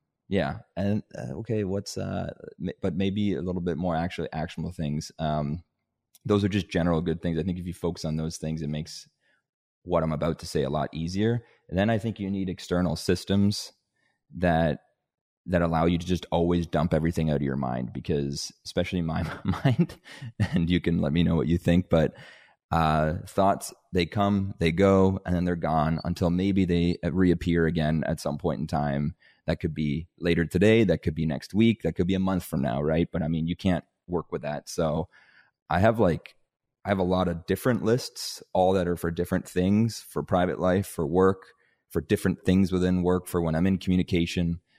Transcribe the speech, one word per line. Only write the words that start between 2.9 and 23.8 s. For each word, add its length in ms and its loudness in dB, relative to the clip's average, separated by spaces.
maybe 380 0
a 80 -4
little 200 -4
bit 160 -2
more 180 -2
actually 380 -4
actionable 400 -6
things. 460 -6
Um, 440 -2
those 180 4
are 60 2
just 200 -2
general 320 0
good 200 -4
things. 180 -2
I 40 -2
think 160 -4
if 60 -10
you 80 -8
focus 320 -6
on 120 -4
those 200 -6
things, 240 -6
it 80 -6
makes 380 -10
what 200 0
I'm 100 -2
about 260 -2
to 60 -14
say 180 -2
a 60 -2
lot 240 -2
easier. 520 -2
And 80 -4
then 120 2
I 80 2
think 220 -4
you 100 -4
need 200 -2
external 460 -2
systems 760 0
that, 420 2
that 160 2
allow 240 2
you 120 4
to 80 -6
just 260 -2
always 360 2
dump 260 0
everything 360 0
out 80 2
of 40 -2
your 160 -2
mind, 360 -6
because 580 -4
especially 360 -2
my 220 -2
<laughs> 200 -8
mind, 520 0
and 300 0
you 100 2
can 200 0
let 140 0
me 100 4
know 120 2
what 120 2
you 100 4
think, 320 2
but, 240 4
uh, 460 2
thoughts, 440 0